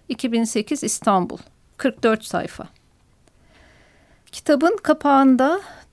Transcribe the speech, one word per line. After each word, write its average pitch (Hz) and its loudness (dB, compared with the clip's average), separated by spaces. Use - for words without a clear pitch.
İki 247 -8
bin 226 0
sekiz 220 -6
İstanbul. 190 -2
Kırk - -4
dört 220 0
sayfa. - -8
Kitabın 320 0
kapağında 269 2